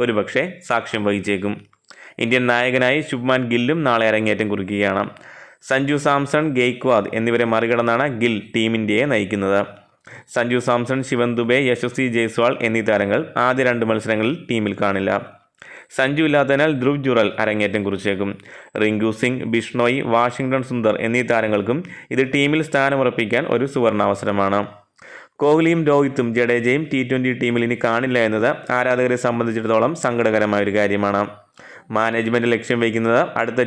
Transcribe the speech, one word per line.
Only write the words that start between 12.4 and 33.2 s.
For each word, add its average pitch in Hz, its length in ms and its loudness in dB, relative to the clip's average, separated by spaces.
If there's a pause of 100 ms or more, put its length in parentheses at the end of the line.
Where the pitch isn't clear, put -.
എന്നീ 113 220 -2
താരങ്ങൾ 104 300 2 (280)
ആദ്യ 131 220 2
രണ്ട് 117 200 0
മത്സരങ്ങളിൽ 110 460 -2 (140)
ടീമിൽ 107 320 0
കാണില്ല. 98 300 0 (840)
സഞ്ജു 143 300 0
ഇല്ലാത്തതിനാൽ 143 520 2
ധ്രുവ് 139 260 0
ജുറൽ 113 240 2 (120)
അരങ്ങേറ്റം 107 440 0
കുറിച്ചേക്കും. 98 460 -4 (500)
റിങ്കു 107 380 0
സിംഗ്, 127 340 -2
ബിഷ്ണോയ്, 120 460 0 (140)
വാഷിംഗ്ടൺ 127 560 0
സുന്ദർ 110 260 0 (100)
എന്നീ 117 160 0 (100)
താരങ്ങൾക്കും 110 460 0 (360)
ഇത് 127 100 4 (100)
ടീമിൽ 147 340 2
സ്ഥാനമുറപ്പിക്കാൻ 131 760 0 (100)
ഒരു 123 200 0
സുവർണാവസരമാണ്. 101 840 2 (840)
കോഹ്ലിയും 165 480 4
രോഹിത്തും 139 460 2
ജഡേജയും 120 560 2
ടി 135 80 0 (100)
ട്വൻ്റി 127 220 0 (100)
ടീമിൽ 120 260 0
ഇനി 120 180 -2
കാണില്ല 123 420 0
എന്നത് 110 220 0 (280)
ആരാധകരെ 123 480 2
സംബന്ധിച്ചിടത്തോളം 113 680 0 (100)
സങ്കടകരമായ 110 640 2
ഒരു 98 80 -2
കാര്യമാണ്. 101 460 0 (760)
മാനേജ്മെന്റ് 113 560 0
ലക്ഷ്യം 117 300 -2
വയ്ക്കുന്നത് 113 380 2 (200)